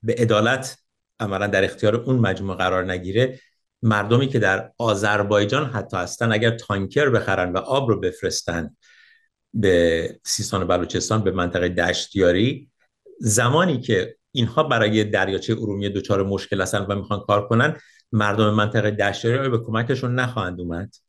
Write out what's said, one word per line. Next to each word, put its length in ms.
به 160
عدالت 600
عملاً 260
در 180
اختیار 320
اون 200
مجموعه 420
قرار 340
نگیره، 480
مردمی 460
که 100
در 400
آذربایجان 880
حتی 320
هستن 360
اگر 180
تانکر 600
بخرن 420
و 60
آب 300
رو 120
بفرستن 760
به 720
سیستان 380
و 40
بلوچستان، 580
به 60
منطقه 380
دشتیاری، 1000
زمانی 600
که 360
اینها 300
برای 420
دریاچه 480
ارومیه 360
دچار 340
مشکل 380
هستن 180
و 160
می‌خوان 260
کار 280
کنن، 280
مردم 380
منطقه 400
دشتیاری 580
به 100
کمکشون 560
نخواهند 460
اومد. 340